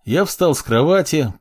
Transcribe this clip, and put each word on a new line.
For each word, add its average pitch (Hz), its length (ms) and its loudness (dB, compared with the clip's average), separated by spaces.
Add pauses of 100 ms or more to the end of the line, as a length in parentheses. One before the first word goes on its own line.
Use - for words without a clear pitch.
Я 156 200 0
встал 175 300 0
с - 60 -8
кровати, 139 800 0